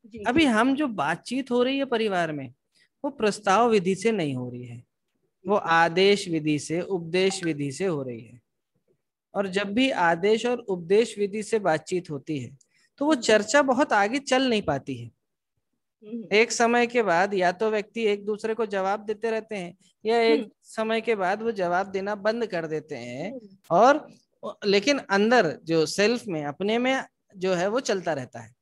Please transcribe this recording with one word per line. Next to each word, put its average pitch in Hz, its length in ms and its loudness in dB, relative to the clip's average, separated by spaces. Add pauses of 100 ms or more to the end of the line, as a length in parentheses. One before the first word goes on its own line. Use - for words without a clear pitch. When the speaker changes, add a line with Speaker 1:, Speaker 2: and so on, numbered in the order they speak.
Speaker 1:
जी, 220 220 -16
Speaker 2:
अभी 254 140 4
Speaker 1:
जी। 311 60 6
Speaker 2:
हम 247 280 4
जो 294 120 0
बातचीत 202 640 -4
हो 247 120 2
रही 262 140 0
है 277 80 -2
परिवार 208 460 0
में, 135 220 -10 (500)
वो 185 80 -4
प्रस्ताव 202 580 2
विधि 196 260 2
से 226 160 0
नहीं 160 240 -2
हो 123 140 -6
रही 123 140 -12
है, 120 200 -16 (640)
वो 196 80 0
आदेश 180 720 4
विधि 156 320 -2
से, 160 220 -4
उपदेश 185 640 -2
विधि 143 280 -4
से 143 140 -6
हो 156 180 -2
रही 120 180 -10
है। 120 200 -20 (920)
और 196 120 -2
जब 202 260 -4
भी 262 180 2
आदेश 180 540 2
और 240 140 -2
उपदेश 196 580 0
विधि 202 260 -4
से 220 160 -2
बातचीत 175 500 -2
होती 147 300 -6
है, 123 180 -12 (400)
तो 285 80 -4
वो 311 60 4
Speaker 1:
हम्म। 269 100 2
Speaker 2:
चर्चा 214 400 4
बहुत 277 320 2
आगे 214 260 2
चल 262 300 0
नहीं 220 120 0
पाती 139 340 -4
है। 117 160 -14 (920)
Speaker 1:
हम्म। 220 300 -12
Speaker 2:
एक 233 180 4
समय 240 360 2
के 240 160 0
बाद 190 300 2
या 180 180 2
तो 214 180 -2
व्यक्ति 214 320 -4
एक 208 240 -2
दूसरे 214 280 -4
को 220 120 -2
जवाब 202 400 -2
देते 214 260 -4
रहते 220 240 -6
हैं 175 220 -10 (280)
या 233 160 2
एक 226 180 4
Speaker 1:
हम्म। 214 120 -8 (120)
Speaker 2:
समय 220 380 -4
के 226 140 0
बाद 196 260 -2
वो 233 100 -2
जवाब 185 360 -2
देना 196 280 -4
बंद 220 320 -2
कर 170 200 -6
देते 151 280 -8
हैं 123 360 -10
Speaker 1:
हम्म। 226 260 -16 (140)
Speaker 2:
और, 254 360 6 (580)
लेकिन 208 320 2
अंदर 202 680 2
जो 160 220 2
सेल्फ 220 420 0
में, 160 180 -6
अपने 190 320 -2
में 254 260 0 (340)
जो 185 160 0
है 175 140 0
वो 220 120 0
चलता 190 340 -2
रहता 127 260 -8
है। 113 220 -20